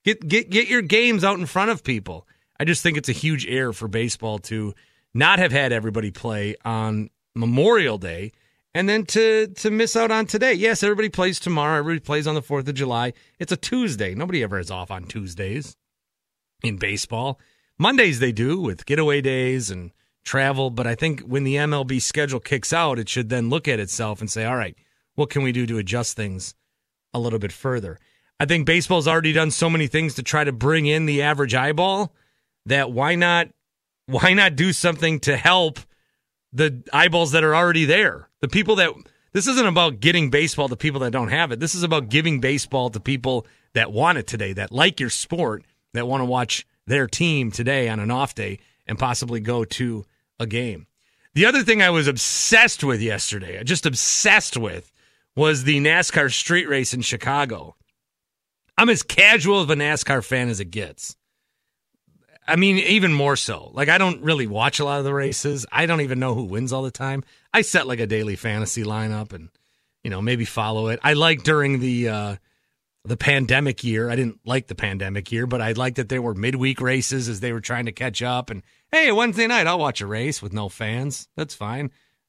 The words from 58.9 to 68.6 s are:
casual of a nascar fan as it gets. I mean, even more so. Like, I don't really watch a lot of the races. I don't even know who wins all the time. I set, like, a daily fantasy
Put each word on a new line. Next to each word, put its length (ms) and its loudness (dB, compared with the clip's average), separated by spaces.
casual 560 4
of 100 -2
a 60 2
nascar 480 -2
fan 240 -2
as 140 -4
it 100 -10
gets. 460 -12
I 80 2
mean, 220 4
even 360 4
more 220 4
so. 380 -6
Like, 160 0
I 80 6
don't 260 2
really 240 0
watch 320 0
a 60 0
lot 140 -2
of 40 -4
the 100 -2
races. 580 -4
I 140 2
don't 160 0
even 160 -2
know 160 0
who 120 -4
wins 260 -4
all 100 -4
the 80 -6
time. 360 -6
I 80 4
set, 240 2
like, 140 -4
a 80 0
daily 300 -2
fantasy 460 -4